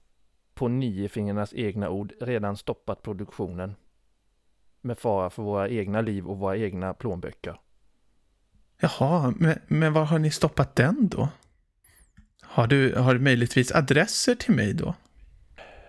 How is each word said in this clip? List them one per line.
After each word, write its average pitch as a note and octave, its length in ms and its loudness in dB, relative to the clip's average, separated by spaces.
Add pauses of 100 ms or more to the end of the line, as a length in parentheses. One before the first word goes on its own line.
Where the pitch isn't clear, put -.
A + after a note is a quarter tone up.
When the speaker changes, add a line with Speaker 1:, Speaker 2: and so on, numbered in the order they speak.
(540)
Speaker 1:
på B2+ 140 -4
Niofingrarnas G#2 840 -4
egna G2+ 360 -4
ord G2 320 -6
redan G#2+ 360 -4
stoppat - 440 -8
produktionen. F#2+ 760 -10 (1040)
Med A#2+ 160 -6
fara G2 320 0
för A2 140 -10
våra G2+ 260 -2
egna G#2+ 320 -2
liv G2+ 260 -4
och G2 100 -8
våra F#2+ 200 -2
egna F#2+ 360 -4
plånböcker. - 640 -10 (1200)
Speaker 2:
Jaha, C#3 580 0
men, D#3+ 300 2
men D3+ 260 2
var D#3 120 2
har D#3+ 140 2
ni D#3 120 2
stoppat - 440 0
den G3+ 320 4
då? - 220 -2 (1120)
Har - 260 0
du, C3+ 280 4
har B2+ 180 4
du A#2+ 60 4
möjligtvis B2 520 2
adresser D#3+ 640 2
till A3 200 2
mig G#2+ 180 0
då? - 220 -4 (920)